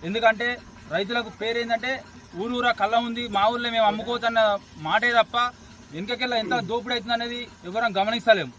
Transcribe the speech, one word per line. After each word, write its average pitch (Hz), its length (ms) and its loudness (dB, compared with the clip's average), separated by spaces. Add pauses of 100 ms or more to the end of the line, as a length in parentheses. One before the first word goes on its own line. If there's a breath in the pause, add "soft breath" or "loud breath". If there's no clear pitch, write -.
ఎందుకంటే 226 400 2 (460)
రైతులకు 220 380 -2 (100)
పేరు 233 220 -2
ఏంటంటే 233 280 -2 (500)
ఊరూరా 240 380 0
కళ్ళ 208 160 2 (120)
ఉంది, 233 160 -4 (120)
మా 196 80 4 (100)
ఊర్లో 240 220 -2
మేము 220 140 4
అమ్ముకోవచ్చు 220 400 -2
అన్న 226 120 2 (440)
మాటే 220 340 2
తప్ప 220 180 2 (560)
వెనుకకెళ్ళ 240 400 -4 (100)
ఎంత 240 120 -2 (160)
దోపిడీ 240 240 -4
అవుతుంది 233 220 -2
అనేది 240 220 -6 (300)
ఎవరం 220 300 0
గమనిస్తలేం. 208 600 2